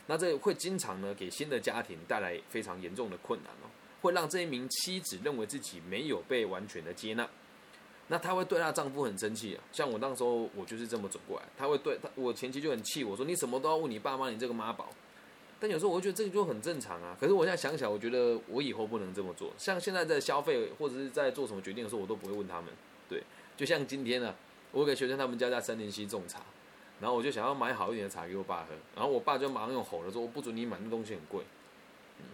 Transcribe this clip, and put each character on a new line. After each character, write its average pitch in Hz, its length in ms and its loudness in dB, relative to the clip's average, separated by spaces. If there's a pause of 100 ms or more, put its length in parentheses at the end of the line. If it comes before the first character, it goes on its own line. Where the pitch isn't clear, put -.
那 160 100 0
这 165 220 4
会 202 160 4
经 190 240 -2
常 - 220 -4
呢 - 140 -2
给 180 160 -6
新 151 180 -4
的 123 120 0
家 113 220 0
庭 87 160 -8 (100)
带 110 120 0
来 87 280 -2
非 113 140 -4
常 92 180 -6
严 87 140 -8
重 113 140 -2
的 92 100 -6
困 113 260 -4
难 - 80 -14 (100)
哦， - 80 -16 (320)
会 175 100 6
让 170 160 2
这 180 120 0
一 170 60 0
名 127 220 -4
妻 - 320 -2
子 - 220 -6
认 143 140 0
为 110 100 -2
自 139 140 -6
己 90 280 -10
没 117 200 -2
有 104 180 0
被 120 180 2
完 95 220 -2
全 85 180 -10
的 85 80 -6
接 110 220 -6
纳， 120 140 0 (800)
那 165 100 2
她 180 160 0
会 185 100 4
对 180 140 4
她 160 140 4
丈 143 180 2
夫 139 140 0
很 104 120 0
生 107 160 0
气 107 220 -4
啊。 - 160 -8
像 147 180 0
我 110 120 0
那 135 160 0
时 123 80 2
候 117 320 4
我 95 100 -4
就 113 100 -8
是 117 120 -6
这 113 100 -2
么 98 100 -2
走 - 200 -8
过 98 100 -4
来， - 60 -8 (120)
她 139 120 0
会 147 100 4
对 139 240 2
她， 151 140 -6
我 127 160 2
前 127 180 -4
妻 135 100 -4
就 151 100 0
很 113 120 0
气 135 220 -2
我 98 120 0
说 127 100 0
：“你 175 100 0
什 135 120 2
么 123 120 0
都 151 80 2
要 160 80 6
问 160 120 2
你 110 80 -2
爸 135 200 0
妈， 131 120 0
你 110 80 -2
这 120 120 -2
个 120 40 -2
妈 113 200 -2
宝。” - 160 -6 (720)
但 214 80 2
有 180 80 4
时 160 80 4
候 202 60 6
我 175 100 4
就 185 40 -2
觉 202 40 2
得 185 80 0
这 214 80 0
个 196 60 0
就 196 140 4
很 120 180 0
正 160 180 -2
常 87 220 -8
啊。 87 180 -8
可 135 60 4
是 185 60 10
我 180 120 10
现 185 60 6
在 175 60 4
想 147 200 0
起 135 80 -2
来， 107 40 2
我 104 100 2
觉 113 120 0
得 120 380 6
我 123 140 0
以 127 100 0
后 110 140 0
不 113 120 -2
能 92 160 -4
这 101 80 0
么 90 120 -4
做。 - 240 -6
像 185 220 0
现 190 120 0
在 180 120 2
在 151 160 4
消 143 200 2
费 139 280 4 (100)
或 151 100 0
者 123 60 -2
是 135 160 -4
在 139 200 4
做 131 160 0
什 104 80 -6
么 95 80 -4
决 95 100 -6
定 117 100 -4
的 104 80 -4
时 120 60 -2
候， 104 40 0
我 95 60 -2
都 107 80 0
不 98 120 -4
会 98 60 -4
问 101 140 -2
他 87 160 -4
们。 85 40 -10 (420)
对， 90 120 -2 (360)
就 143 100 -2
像 147 180 4
今 135 200 -4
天 123 180 2
啊， 104 100 -2 (380)
我 139 100 2
有 147 40 6
个 143 100 6
学 127 140 2
生 135 100 0
他 135 80 2
们 120 100 -2
家 123 120 4
在 123 120 2
三 113 160 -2
林 107 140 -4
溪 104 160 -6
种 101 220 -4
茶， - 120 -10 (600)
然 107 100 0
后 123 60 4
我 117 60 2
就 139 60 2
想 110 160 0
要 139 100 2
买 127 180 0
好 101 180 0
一 117 60 0
点 104 80 -2
的 98 40 -4
茶 85 180 -6
给 92 100 -4
我 95 80 -2
爸 92 200 -2
喝， 78 100 -10 (200)
然 104 100 -2
后 143 60 4
我 127 80 4
爸 139 180 4
就 139 120 2
马 117 140 -2
上 120 100 -2
用 123 100 0
吼 85 220 -4
的 95 80 -4
说 120 100 -2
：“我 117 60 -2
不 113 120 -6
准 113 140 -6
你 117 100 -2
买， 101 160 -4
那 110 80 -6
东 113 160 -2
西 107 100 -6
很 85 120 -8
贵。” 98 160 -4 (760)
嗯， - 140 -14